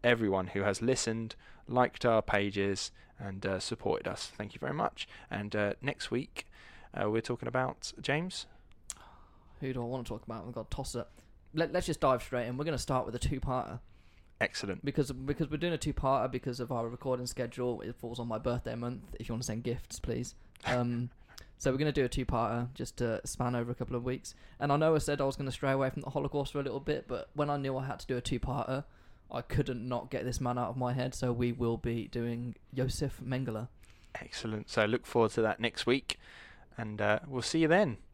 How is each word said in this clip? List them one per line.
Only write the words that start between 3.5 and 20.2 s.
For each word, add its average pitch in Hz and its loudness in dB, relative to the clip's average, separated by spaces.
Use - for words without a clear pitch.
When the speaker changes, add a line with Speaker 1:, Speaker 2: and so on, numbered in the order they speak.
Speaker 1:
supported - -2
us. - -6
Thank 104 -6
you - -14
very - -4
much. - -2
And, 104 -4
uh, 104 2
next - -4
week, - -4
uh, 101 0
we're 110 2
talking 120 -4
about, 127 -2
James? 160 -2
Speaker 2:
Who 131 -2
do 123 -2
I 120 -2
wanna 127 -4
talk - -8
about? 110 -10
We've 120 -10
got 110 -8
to - -4
toss - -6
it. 117 -4
Let, 160 2
let's 175 2
just 165 0
dive 131 6
straight 123 0
in. 123 -4
We're 143 -2
gonna 151 0
start 127 2
with 110 -4
a 123 -4
two-parter. 127 0
Speaker 1:
Excellent. - -2
Speaker 2:
Because, 143 0
because 139 -2
we're 151 -2
doing 170 0
a 156 -2
two-parter 135 2
because 123 -4
of 123 -4
our 117 0
recording 123 -2
schedule. 123 -2
It 120 -6
falls 120 -8
on 117 -4
my 113 -2
birthday 120 0
month. 120 -6
If 120 -8
you 117 -4
wanna 120 -4
send 113 -4
gifts, - -4
please. 120 -4